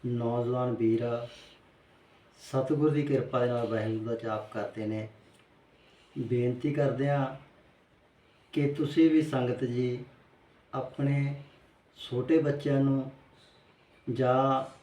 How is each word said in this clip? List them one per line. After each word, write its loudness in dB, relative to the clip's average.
ਨੌਜਵਾਨ -2
ਵੀਰ 2
ਸਤਿਗੁਰ 0
ਦੀ 0
ਕਿਰਪਾ 0
ਦੇ 4
ਨਾਲ 0
ਵਾਹਿਗੁਰੂ -2
ਦਾ -4
ਜਾਪ -6
ਕਰਦੇ -6
ਨੇ, -4
ਬੇਨਤੀ 0
ਕਰਦੇ 2
ਹਾਂ 0
ਕਿ 2
ਤੁਸੀਂ 4
ਵੀ 6
ਸੰਗਤ 0
ਜੀ -2
ਆਪਣੇ -2
ਛੋਟੇ 0
ਬੱਚਿਆਂ 2
ਨੂੰ 2
ਜਾਂ 2